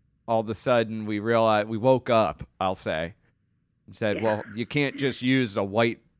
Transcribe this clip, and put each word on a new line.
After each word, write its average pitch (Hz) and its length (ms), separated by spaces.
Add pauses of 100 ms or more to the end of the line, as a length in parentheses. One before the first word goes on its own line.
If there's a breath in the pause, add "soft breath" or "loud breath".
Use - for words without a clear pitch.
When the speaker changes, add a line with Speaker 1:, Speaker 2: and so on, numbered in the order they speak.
(280)
Speaker 1:
all 113 120
of 107 80
a 110 60
sudden 113 520
we 107 120
realized, 110 500
we 113 100
woke 127 320
up, 110 360 (140)
I'll 92 140
say, 85 400 (720)
and 101 100
said, 104 220
Speaker 2:
Yeah. 95 40
Speaker 1:
"Well, 107 220 (100)
you 110 120
can't 139 300
just 131 260
use 127 340
a 101 80
white 110 380 (180)